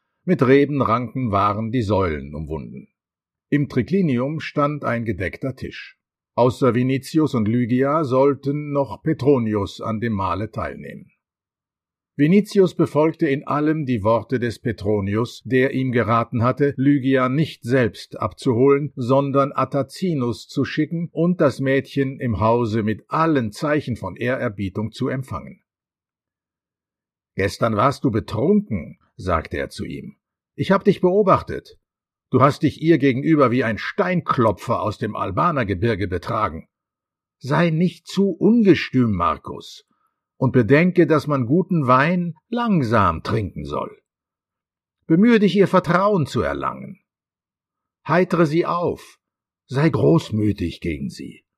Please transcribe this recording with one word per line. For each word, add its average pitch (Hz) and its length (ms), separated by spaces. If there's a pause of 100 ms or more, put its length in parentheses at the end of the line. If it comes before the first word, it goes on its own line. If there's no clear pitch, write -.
(240)
mit 165 180
Rebenranken 127 880
waren 104 420
die 127 100
Säulen 85 520
umwunden. 73 540 (640)
Im 147 180
Triclinium 143 720
stand 147 420
ein 117 220
gedeckter 95 520
Tisch. - 420 (380)
Außer 123 380
Vinicius 131 600
und 110 120
Lygia 127 580
sollten 139 680
noch 135 300
Petronius 120 800
an 110 180
dem 113 140
Mahle 95 360
teilnehmen. - 640 (1080)
Vinicius 190 540
befolgte 160 540
in 139 180
allem 151 400
die 123 160
Worte 113 380
des 113 180
Petronius, 107 840
der 123 280
ihm 131 200
geraten 117 500
hatte, 131 340
Lygia 131 520
nicht 139 340
selbst 117 560
abzuholen, 135 800
sondern 139 560
Atacinus 131 960
zu 135 160
schicken 165 480
und 175 280
das 139 200
Mädchen 135 580
im 113 220
Hause 113 420
mit 107 240
allen 147 460
Zeichen 147 420
von 95 220
Ehrerbietung 110 720
zu - 160
empfangen. 131 560 (1700)
"Gestern 104 400
warst 127 260
du 139 80
betrunken", 110 880 (160)
sagte 87 420
er 69 120
zu - 160
ihm. - 320 (400)
"Ich - 160
hab 196 100
dich - 180
beobachtet. 180 800 (520)
Du 123 100
hast 139 240
dich - 180
ihr 160 160
gegenüber 139 540
wie 123 100
ein 113 160
Steinklopfer 120 1040
aus 104 160
dem 107 160
Albanergebirge 104 920
betragen. 92 580 (720)
Sei 151 320
nicht 165 380
zu 196 220
ungestüm, 175 840
Markus, 80 720 (560)
und 131 120
bedenke, 147 560
dass 151 180
man 135 200
guten 160 420
Wein 165 480 (120)
langsam 123 760
trinken 92 400
soll. 71 360 (1080)
Bemühe 208 340
dich, 190 160
ihr 196 100
Vertrauen 180 600
zu 117 160
erlangen. 67 580 (1080)
Heitere 175 400
sie 156 180
auf, 156 540 (480)
sei 143 240
großmütig 107 880
gegen 78 300
sie. - 340 (140)